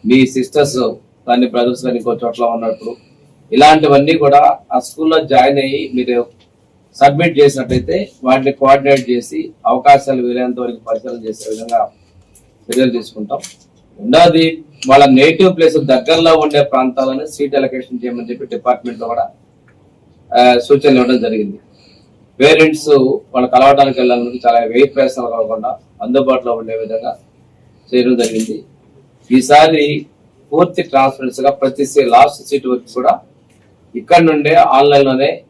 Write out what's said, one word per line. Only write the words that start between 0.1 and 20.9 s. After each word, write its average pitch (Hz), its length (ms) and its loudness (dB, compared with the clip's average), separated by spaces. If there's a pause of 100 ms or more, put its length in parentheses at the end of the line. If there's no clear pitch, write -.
సిస్టర్స్ 131 440 -2 (500)
కానీ 123 260 0
బ్రదర్స్ 120 320 -2
కానీ 120 140 -4
ఇంకో 113 120 -6 (100)
చోట్ల 120 220 -4 (100)
ఉన్నప్పుడు 113 380 -8 (640)
ఇలాంటివన్నీ 151 680 4
కూడా 139 180 4 (340)
ఆ 127 120 0
స్కూల్లో 160 320 -2 (140)
జాయిన్ 139 320 2
అయ్యి 139 160 -4 (160)
మీరు 123 200 -4 (840)
సబ్మిట్ 143 400 2
చేసినట్టయితే 127 580 0 (280)
వాటిని 131 340 0
కోఆర్డినేట్ 135 500 2
చేసి 123 300 -4 (300)
అవకాశాలు 135 560 2
వీలైనంత 123 380 -4
వరకు 117 240 -10
పరిశీలన 117 400 -8
చేసే 107 240 -12
విధంగా 113 280 -4 (880)
చర్యలు 123 320 0
తీసుకుంటాం. 107 420 -10 (600)
రెండవది 160 460 2 (440)
వాళ్ళ 139 140 8 (160)
నేటివ్ 165 360 4
ప్లేస్ 160 220 2 (140)
దగ్గరలో 165 420 2 (100)
ఉండే 147 180 0 (100)
ప్రాంతాలను 131 640 -2
సీట్ 143 260 -4
అలొకేషన్ 127 440 -8
చేయమని 120 260 -10
చెప్పి 123 260 -12
డిపార్ట్‌మెంట్‌లో 120 560 -6
కూడా, - 140 -4 (1120)
ఆ, 123 40 4 (280)
సూచనలు 139 320 4